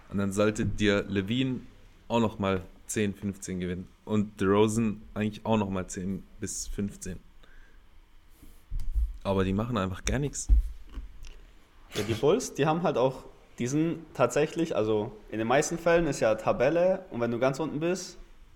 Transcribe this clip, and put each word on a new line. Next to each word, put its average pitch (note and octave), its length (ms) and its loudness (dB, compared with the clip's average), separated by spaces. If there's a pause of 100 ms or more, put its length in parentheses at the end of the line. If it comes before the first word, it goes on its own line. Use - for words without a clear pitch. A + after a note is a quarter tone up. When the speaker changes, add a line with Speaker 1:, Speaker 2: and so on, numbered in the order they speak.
(100)
Speaker 1:
Und F#2+ 80 -4
dann G2+ 140 0
sollte G#2+ 340 2
dir G2+ 420 2
Levine A#2 520 0 (460)
auch A#2 140 2
nochmal G2 420 0 (240)
zehn, G#2 280 -2
fünfzehn F#2+ 440 -6
gewinnen. F2+ 300 -6 (160)
Und G#2+ 360 -2
DeRozan G#2+ 640 4 (120)
eigentlich G#2+ 300 -4
auch A2 120 2
nochmal F#2+ 320 -2
zehn F#2+ 340 -6 (180)
bis - 280 -8
fünfzehn. F#2 500 -6 (2000)
Aber F#2+ 220 2
die F#2+ 80 2
machen A#2 240 0
einfach F#2 280 -2
gar A2+ 140 2
nichts. - 300 -4 (1500)
Speaker 2:
Ja, A2 80 -2
die A2 120 -2
Bulls, B2+ 400 2
die C#3+ 120 2
haben E3 160 0
halt D3+ 140 0
auch, C3 280 0 (340)
die A#2+ 80 -2
sind D#3 320 0 (160)
tatsächlich, C#3+ 600 2
also A2 360 0 (180)
in G#2+ 80 -4
den A2+ 100 -2
meisten D3 300 2
Fällen E3+ 280 4
ist C#3 140 -2
ja A2 140 4
Tabelle E3 760 2
und A#2 100 -6
wenn A#2 100 2
du A#2 80 -2
ganz C3+ 220 2
unten D3+ 200 -4
bist, F3 360 -4 (400)